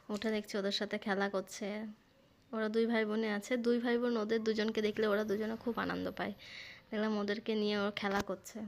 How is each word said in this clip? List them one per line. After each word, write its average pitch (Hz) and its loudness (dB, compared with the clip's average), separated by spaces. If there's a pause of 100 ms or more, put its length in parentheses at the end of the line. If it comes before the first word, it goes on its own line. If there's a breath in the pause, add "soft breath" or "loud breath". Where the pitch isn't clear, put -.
উঠে 214 -2
দেখছি 214 -2
ওদের 202 0
সাথে 208 -2
খেলা 196 0
করছে। 196 -4 (880)
ওরা 220 0
দুই 226 4
ভাই 226 4
বোনে 214 0
আছে, 208 -2
দুই 240 4
ভাই 240 2
বোন 240 2
ওদের 220 2
দুজনকে 220 2
দেখলে 214 2
ওরা 208 4
দুজনে 214 0
খুব 233 -4
আনন্দ 180 -2
পায়। 202 -4 (520 loud breath)
দেখলাম 214 0
ওদেরকে 208 -2
নিয়ে 208 2
ওরা 202 0
খেলা 196 0
করছে, 196 -8 (100)